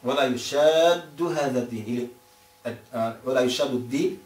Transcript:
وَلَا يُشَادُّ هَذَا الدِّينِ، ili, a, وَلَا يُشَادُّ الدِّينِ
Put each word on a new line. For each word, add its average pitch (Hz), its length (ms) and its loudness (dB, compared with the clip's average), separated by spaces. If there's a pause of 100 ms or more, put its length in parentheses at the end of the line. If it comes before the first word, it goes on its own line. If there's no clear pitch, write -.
وَلَا 127 220 0
يُشَادُّ 160 960 2
هَذَا 143 380 0
الدِّينِ، 113 280 -6
ili, 120 220 -4 (840)
a, 113 200 -2 (120)
وَلَا 127 160 0
يُشَادُّ 127 320 0
الدِّينِ 123 520 -2